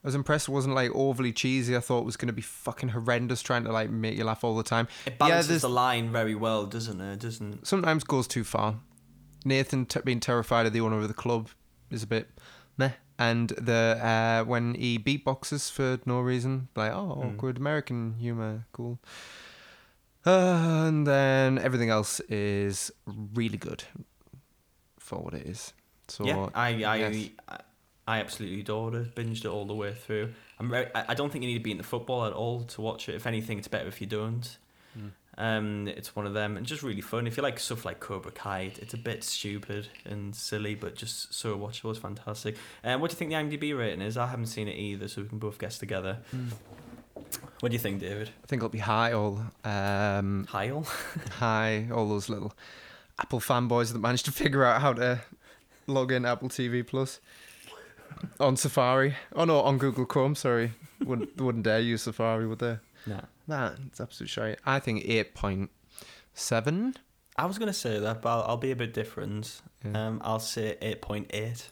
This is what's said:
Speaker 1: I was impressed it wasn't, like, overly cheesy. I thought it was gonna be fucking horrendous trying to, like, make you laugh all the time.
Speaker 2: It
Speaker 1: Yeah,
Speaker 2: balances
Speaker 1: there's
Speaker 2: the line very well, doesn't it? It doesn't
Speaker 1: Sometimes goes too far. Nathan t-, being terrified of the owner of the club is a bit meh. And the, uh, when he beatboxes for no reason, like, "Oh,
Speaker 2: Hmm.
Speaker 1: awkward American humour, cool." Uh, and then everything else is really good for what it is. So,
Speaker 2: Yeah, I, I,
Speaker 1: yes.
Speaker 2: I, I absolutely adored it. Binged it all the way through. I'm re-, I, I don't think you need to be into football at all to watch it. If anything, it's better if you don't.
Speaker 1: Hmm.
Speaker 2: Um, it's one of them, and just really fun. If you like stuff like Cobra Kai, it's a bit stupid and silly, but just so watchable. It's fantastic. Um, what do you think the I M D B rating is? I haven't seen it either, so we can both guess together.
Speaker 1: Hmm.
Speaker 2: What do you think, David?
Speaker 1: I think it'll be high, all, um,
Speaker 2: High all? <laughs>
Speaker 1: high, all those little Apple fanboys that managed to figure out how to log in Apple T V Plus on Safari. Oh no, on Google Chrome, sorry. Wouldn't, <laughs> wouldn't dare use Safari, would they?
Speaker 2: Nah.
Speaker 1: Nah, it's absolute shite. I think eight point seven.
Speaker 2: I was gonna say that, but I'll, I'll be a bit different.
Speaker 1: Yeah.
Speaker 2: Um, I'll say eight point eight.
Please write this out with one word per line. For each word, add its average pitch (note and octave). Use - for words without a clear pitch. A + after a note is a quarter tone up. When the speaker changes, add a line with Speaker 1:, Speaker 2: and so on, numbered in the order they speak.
Speaker 1:
I -
was C3
impressed C#3+
it C3+
wasn't, C3+
like, B2+
overly C3
cheesy. B2+
I A#2+
thought A#2+
it A#2
was A#2
gonna B2
be A2
fucking -
horrendous A#2+
trying A#2+
to, A2+
like, A2
make A2
you A2
laugh A2
all A2+
the A2
time. A#2
Speaker 2:
It C3
Speaker 1:
Yeah, A#2+
Speaker 2:
balances D#3
Speaker 1:
there's D#3+
Speaker 2:
the B2+
line B2
very A2
well, G#2+
doesn't G#2+
it? G2
It G#2
doesn't A2+
Speaker 1:
Sometimes E3
goes C3
too A2+
far. G#2+
Nathan C3+
t-, -
being B2
terrified A#2
of G#2+
the A#2
owner A2
of G#2+
the A2
club A#2
is A2+
a G#2+
bit A2
meh. C3+
And A#2
the, A2+
uh, A2+
when A#2+
he A#2+
beatboxes C#3
for B2+
no B2
reason, B2+
like, A2
"Oh, F3+
Speaker 2:
Hmm. B2+
Speaker 1:
awkward B2
American B2+
humour, A2+
cool." A#2+
Uh, E3+
and D3+
then C3+
everything B2
else G#2+
is G2+
really G#2+
good -
for -
what E2
it -
is. -
So, -
Speaker 2:
Yeah, F#2+
I, A#2
I, G#2+
Speaker 1:
yes. G#2+
Speaker 2:
I, -
I A2
absolutely G2+
adored A2
it. A#2+
Binged A2+
it A2
all G2+
the G#2
way G2+
through. G#2+
I'm A#2+
re-, B2+
I, A2
I A#2+
don't C#3+
think B2
you B2
need A#2
to A2
be G#2+
into F#2
football A#2+
at G#2
all A#2+
to A#2+
watch -
it. -
If A2
anything, A2
it's G2+
better -
if G2
you G2
don't. A2+
Speaker 1:
Hmm. G#2
Speaker 2:
Um, G#2+
it's -
one G#2
of G2+
them, G#2
and G2
just C#3
really G#2+
fun. A#2+
If A#2
you C#3
like B2+
stuff -
like F2+
Cobra F#2
Kai, F#2+
it's G#2+
a A2+
bit A#2
stupid G#2
and G#2
silly, G#2+
but G2
just -
so G#2
watchable. A2
It's A2
fantastic. G#2+
Um, B2+
what E3
do E3+
you -
think D#3
the D#3+
I D#3
M D3
D D3
B D3
rating G#2+
is? A2
I B2
haven't A#2
seen G#2+
it -
either, G2+
so -
we G#2+
can A2+
both G#2+
guess -
together. G2
Speaker 1:
Hmm. B2+
Speaker 2:
What A#2+
do -
you A#2+
think, G2
David? G#2
Speaker 1:
I -
think B2+
it'll A2
be A2
high, A2+
all, G#2
um, G2+
Speaker 2:
High G2+
all? D3
<laughs> D3
Speaker 1:
high, A2
all A2+
those G#2
little G#2
Apple -
fanboys A#2+
that A#2
managed A#2+
to C#3+
figure C#3
out A#2+
how C#3
to A#2+
log C3
in B2
Apple B2
T B2+
V A#2+
Plus C3
on C3+
Safari. C3
Oh E3
no, D#3
on C3+
Google B2+
Chrome, C#3
sorry. A#2
Wouldn't, B2
<laughs> -
wouldn't A#2+
dare A2
use A#2
Safari, A2+
would A2
they? A#2
Speaker 2:
Nah. G2+
Speaker 1:
Nah, C3
it's -
absolute -
shite. A2
I C3+
think A2
eight A2
point G2
seven. D#3+
Speaker 2:
I C#3
was F#3+
gonna G#3
say A2
that, A2
but A#2
I'll, A#2
I'll A#2+
be C3
a B2+
bit A#2
different. G#2+
Speaker 1:
Yeah. A2
Speaker 2:
Um, A2
I'll A2
say G#2+
eight G#2+
point G#2
eight. A2+